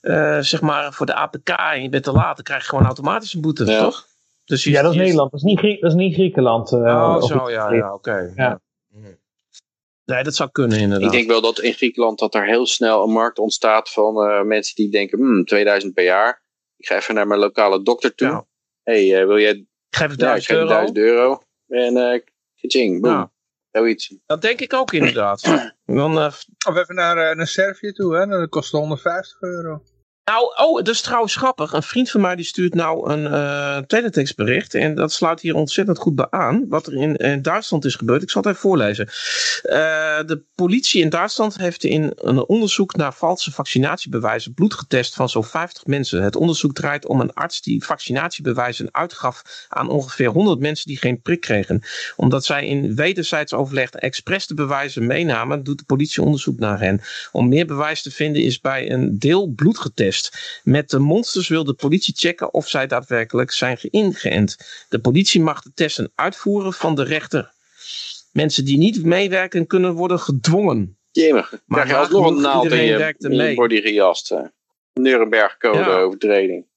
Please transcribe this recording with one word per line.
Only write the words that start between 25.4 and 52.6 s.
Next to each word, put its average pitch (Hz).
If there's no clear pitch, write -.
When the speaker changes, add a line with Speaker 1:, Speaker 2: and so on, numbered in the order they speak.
Speaker 1:
<clears throat> -
Dan, 156
eh, 151
f- -
Speaker 4:
Of 160
even 180
naar, 170
eh, 160
naar 160
Servië 196
toe, 180
hè? 190
Dat 185
kost 156
honderdvijftig 156
euro. 170
Speaker 1:
Nou, 233
oh, 320
dat 214
is 226
trouwens 233
grappig. 254
Een 156
vriend 247
van 208
mij 180
die 170
stuurt 175
nou 165
een, 151
eh, 143
teletextbericht. 139
En 156
dat 151
sluit 165
hier 160
ontzettend 156
goed 160
bij 135
aan. 185
Wat -
er 151
in, 143
in 139
Duitsland 160
is 131
gebeurd. 127
Ik 190
zal 202
het 208
even 185
voorlezen. 110
Eh, 156
de 156
politie 190
in 160
Duitsland 196
heeft 175
in 156
een 123
onderzoek 196
naar 143
valse 175
vaccinatiebewijzen 120
bloed 196
getest -
van 131
zo'n 110
vijftig 165
mensen. 135
Het 101
onderzoek 156
draait 143
om 131
een 139
arts -
die -
vaccinatiebewijzen 127
uitgaf -
aan 135
ongeveer 131
honderd 165
mensen 151
die 139
geen 123
prik 170
kregen. 98
Omdat 131
zij 143